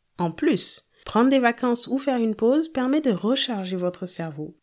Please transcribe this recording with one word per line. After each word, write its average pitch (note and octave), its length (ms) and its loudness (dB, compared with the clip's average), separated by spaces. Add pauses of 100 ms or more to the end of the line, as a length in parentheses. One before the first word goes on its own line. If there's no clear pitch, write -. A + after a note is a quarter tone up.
(160)
En F3 140 -2
plus, - 580 -2 (160)
prendre A#3+ 240 4
des C4+ 100 4
vacances A#3+ 500 2
ou C4 100 -2
faire C4+ 180 0
une A3+ 180 0
pause C4+ 360 2
permet C4+ 320 0
de C4+ 80 2
recharger G3 640 -2
votre F3+ 300 -4
cerveau. D#3 560 -10